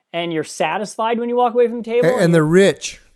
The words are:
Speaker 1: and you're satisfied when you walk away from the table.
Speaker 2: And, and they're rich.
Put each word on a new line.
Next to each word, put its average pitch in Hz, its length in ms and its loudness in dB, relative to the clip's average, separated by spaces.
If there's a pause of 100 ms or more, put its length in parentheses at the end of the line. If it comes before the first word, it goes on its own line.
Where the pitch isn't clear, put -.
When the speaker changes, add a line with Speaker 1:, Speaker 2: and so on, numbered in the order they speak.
(120)
Speaker 1:
and 170 220 -4
you're 151 100 -2
satisfied 214 720 -4
when 240 120 -6
you 240 60 -2
walk 240 180 2
away 240 140 2
from 240 100 -6
the 226 120 -10
table. 226 200 2
Speaker 2:
And, 214 100 -2
and 170 140 4
they're 156 100 4
rich. 170 560 2 (160)